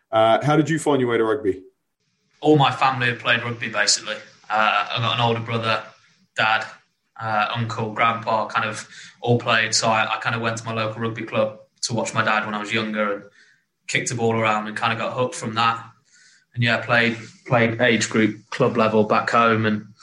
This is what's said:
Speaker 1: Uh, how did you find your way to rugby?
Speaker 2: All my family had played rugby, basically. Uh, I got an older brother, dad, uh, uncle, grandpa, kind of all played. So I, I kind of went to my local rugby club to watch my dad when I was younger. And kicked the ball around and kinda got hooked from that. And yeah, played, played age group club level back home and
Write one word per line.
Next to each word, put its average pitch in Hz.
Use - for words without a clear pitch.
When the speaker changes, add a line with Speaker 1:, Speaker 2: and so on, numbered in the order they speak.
Speaker 1:
Uh, 113
how 151
did 156
you 160
find 143
your 123
way 117
to 113
rugby? 107
Speaker 2:
All 151
my 131
family 127
had 120
played 120
rugby, 117
basically. 104
Uh, 104
I 123
got 117
an 123
older 117
brother, 113
dad, 110
uh, 107
uncle, 113
grandpa, 110
kind 110
of 107
all 120
played. 113
So 117
I, 110
I -
kind 120
of 117
went 113
to 110
my 113
local 110
rugby 113
club 110
to -
watch 113
my 110
dad 110
when 107
I 104
was 107
younger. 107
And 101
kicked 139
the 127
ball 113
around 107
and 110
kinda 113
got 113
hooked 127
from 110
that. 117
And 120
yeah, 117
played, 117
played 117
age 117
group 110
club 120
level 110
back 107
home 113
and 107